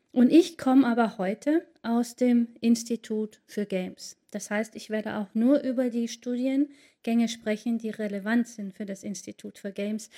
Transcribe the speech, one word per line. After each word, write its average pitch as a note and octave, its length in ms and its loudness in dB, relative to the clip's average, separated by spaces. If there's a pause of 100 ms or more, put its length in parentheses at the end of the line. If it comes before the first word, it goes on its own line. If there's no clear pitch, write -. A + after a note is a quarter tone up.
(120)
Und B3+ 200 6
ich F4 280 6
komme C4 260 6
aber A#3 320 2
heute A3 480 0 (160)
aus A#3 340 -2
dem A#3+ 340 2 (120)
Institut A3+ 840 0
für G#3 180 -4
Games. - 540 -6 (120)
Das - 200 -10
heißt, G#3+ 240 -4
ich - 140 -16
werde G#3+ 280 -6
auch G#3 160 -6
nur B3+ 300 4
über B3+ 260 -2
die A#3 180 -2
Studiengänge B3 1200 -2
sprechen, A3 480 -4
die A3+ 120 -6
relevant G#3+ 580 -2
sind G3 260 -12
für G#3+ 120 -10
das G3 180 -10
Institut G3+ 540 -12
für G3+ 140 -10
Games. G#3 460 -6